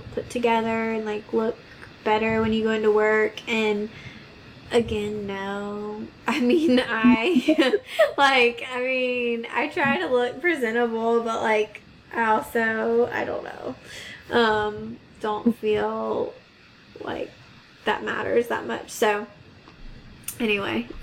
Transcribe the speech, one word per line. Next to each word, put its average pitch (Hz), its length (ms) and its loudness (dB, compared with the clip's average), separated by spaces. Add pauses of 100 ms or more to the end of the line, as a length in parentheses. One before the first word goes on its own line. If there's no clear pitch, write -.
(160)
put - 160 -6
together 226 600 0
and, 220 120 -4
like, 208 260 -6
look 226 240 0 (480)
better 220 380 2
when 220 120 2
you 220 100 2
go 220 80 2
into 220 200 2
work? 214 560 2
And 214 420 0 (800)
again, 214 560 0
no. 202 880 -6
<laughs> - 120 -12
I 233 120 0
mean, 254 440 4
I, 247 960 4 (200)
<laughs> 587 200 4
like, 254 560 4
I 247 60 -4
mean, 247 720 0
I 247 140 0
try 285 320 0
to 349 80 -2
look 247 340 0
presentable, 233 800 0
but, 226 220 -4
like, 214 400 0 (280)
I 233 140 0
also, 226 880 2
I - 120 -4
don't - 180 -6
know, - 320 -10 (560)
um, 220 680 0 (240)
don't 214 340 0
feel 214 800 -2 (680)
like - 280 -8 (560)
that - 180 -2
matters 220 440 0
that - 180 -4
much. - 240 -8
So 214 380 0 (1120)
anyway, 214 480 0 (160)